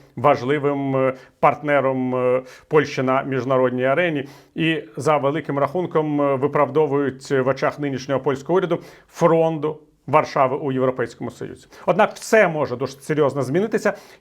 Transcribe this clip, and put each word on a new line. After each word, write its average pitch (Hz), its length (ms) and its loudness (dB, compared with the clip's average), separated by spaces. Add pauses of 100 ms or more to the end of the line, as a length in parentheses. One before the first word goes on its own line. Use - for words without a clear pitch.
(160)
важливим, 139 800 0
е, 131 180 0 (260)
партнером, 135 760 0
е, 127 260 0 (260)
Польщі 143 360 0
на 131 200 2
міжнародній 127 600 0
арені 147 420 0 (280)
і, 160 280 0 (140)
за 151 200 2
великим 139 420 -2
рахунком, 147 600 0
е, 139 140 2
виправдовують 139 960 0
в 131 160 2
очах 135 320 -2
нинішнього 139 420 -4
польського 147 360 -2
уряду 175 220 0 (280)
фронду 160 720 2 (280)
Варшави 139 500 2
у 151 140 -4
Європейському 127 600 -2
Союзі. - 360 -14 (180)
Однак 196 280 2
все 214 340 2
може 139 280 -2
дуже 127 180 -6
серйозно 143 480 -2
змінитися, 202 520 -2 (280)